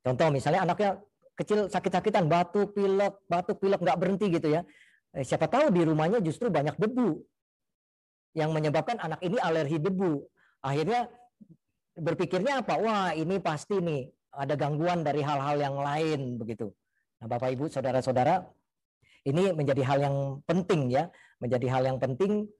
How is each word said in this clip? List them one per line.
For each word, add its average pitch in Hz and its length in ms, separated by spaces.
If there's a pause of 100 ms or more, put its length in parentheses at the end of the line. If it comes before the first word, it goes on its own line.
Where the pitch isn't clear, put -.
Contoh 131 320
misalnya 151 320
anaknya 185 320 (400)
kecil 208 320
sakit-sakitan, 190 560
batuk, 180 480
pilek, 196 560
batuk, 180 320
pilek 196 240
nggak 180 160
berhenti 190 320
gitu 165 240
ya. 170 80 (480)
Eh, 139 120
siapa 156 280
tahu 294 160
di 175 160
rumahnya 160 400
justru 160 240
banyak 151 320
debu 220 400 (1120)
yang 156 240
menyebabkan 156 400
anak 160 240
ini 180 160
alergi 160 400
debu. 175 480 (400)
Akhirnya 160 480 (840)
berpikirnya 185 720
apa? 165 120
Wah, 202 360
ini 160 240
pasti 175 400
nih 151 320 (240)
ada 139 240
gangguan 156 480
dari 147 160
hal-hal 143 400
yang 139 160
lain 143 640
begitu. 110 320 (480)
Nah, 117 80
Bapak 127 240
Ibu, 143 160
saudara-saudara, 131 720 (840)
ini 175 300
menjadi 143 320
hal 139 160
yang 139 140 (280)
penting 170 460
ya, 147 180 (300)
menjadi 123 320
hal 131 160
yang 131 160
penting 196 580